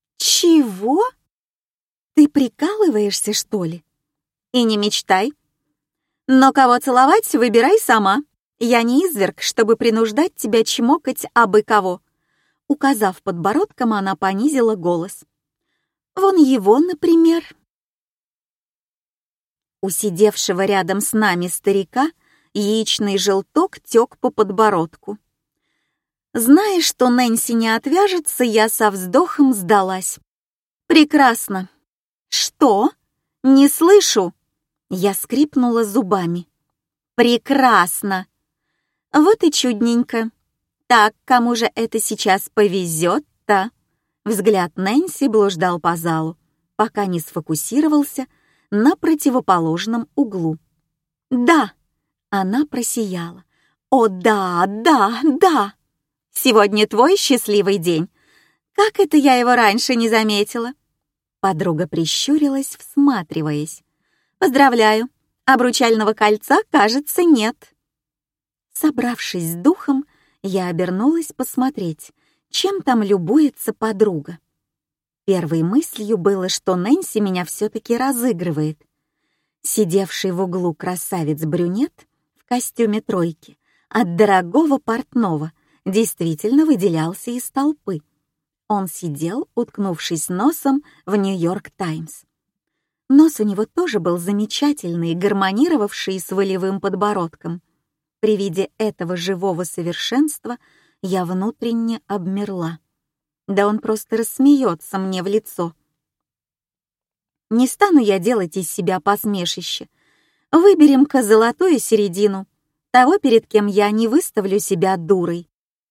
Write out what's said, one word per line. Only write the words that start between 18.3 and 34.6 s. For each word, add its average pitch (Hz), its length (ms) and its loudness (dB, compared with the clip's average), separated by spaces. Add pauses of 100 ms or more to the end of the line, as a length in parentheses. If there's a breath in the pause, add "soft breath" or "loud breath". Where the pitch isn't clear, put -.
У 196 100 -4
сидевшего 196 720 0
рядом 190 340 0
с - 140 -6
нами 185 340 0
старика 196 600 -2 (460)
яичный 208 640 -2
желток 196 640 -2
тек - 360 0
по 254 140 -4
подбородку. 196 880 -2 (1120)
Зная, 330 480 4
что - 280 0
Нэнси 240 440 0
не 226 160 0
отвяжется, 339 720 0
я 220 260 2
со 214 220 0
вздохом 254 640 2
сдалась. 190 640 -2 (680)
«Прекрасно». 247 840 2 (600)
«Что? 233 640 2 (520)
Не 269 260 6
слышу». 330 640 4 (560)